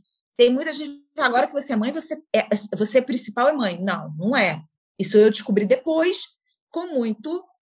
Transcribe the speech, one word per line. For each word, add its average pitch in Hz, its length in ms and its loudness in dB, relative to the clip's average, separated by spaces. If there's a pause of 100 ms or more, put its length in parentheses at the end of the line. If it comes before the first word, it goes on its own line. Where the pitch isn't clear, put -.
(360)
tem 240 160 6
muita 294 220 -2
gente, 285 260 -10 (160)
"Agora 262 300 2
que - 80 -6
você 277 200 -4
é - 20 0
mãe, 220 160 0
você 311 280 -8 (160)
é, 220 120 2 (280)
você 214 220 0
é 254 60 4
principal, 247 460 -2
é 311 40 4
mãe." 196 260 -4
Não, 175 380 -4
não 208 180 0
é. 180 280 0 (340)
Isso 196 180 0
eu 214 140 8
descobri 208 380 -2
depois, 320 540 0 (500)
com 349 240 -8
muito 240 500 -4 (160)